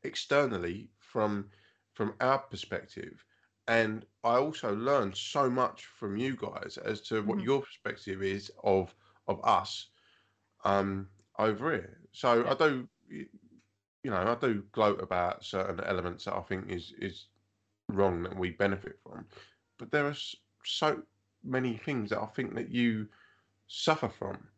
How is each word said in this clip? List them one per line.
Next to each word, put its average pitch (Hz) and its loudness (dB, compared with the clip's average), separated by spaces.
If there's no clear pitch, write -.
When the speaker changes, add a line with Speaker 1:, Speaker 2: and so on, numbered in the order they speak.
Speaker 1:
externally 110 0
from, 104 -2
from 113 -4
our 131 4
perspective. - -10
And 110 2
I 117 4
also 135 2
learn 113 0
so 139 0
much 127 0
from 101 -6
you 127 -2
guys - -8
as 107 -4
to 110 -2
what 101 0
Speaker 2:
Mm-hmm. 92 -2
Speaker 1:
your 135 2
perspective 98 -8
is 98 -2
of, 95 4
of 101 0
us, - 2
um, 98 2
over 110 2
here. - -6
So 117 4
Speaker 2:
Yeah. 131 0
Speaker 1:
I 135 4
do, 135 2
y-, - -10
you 135 -4
know, 98 2
I 104 4
do 107 2
gloat 104 4
about 90 0
certain 95 -2
elements 90 -4
that 98 -4
I 95 -2
think 95 -6
is, 87 -8
is 95 -8
wrong 95 2
that 92 -6
we 92 -2
benefit 98 0
from. - -14
But 120 -12
there 147 2
are 147 0
s-, - -10
so 151 0
many 127 -2
things 113 -4
that 101 0
I 107 -4
think - -6
that - -6
you 117 2
suffer - 0
from - -8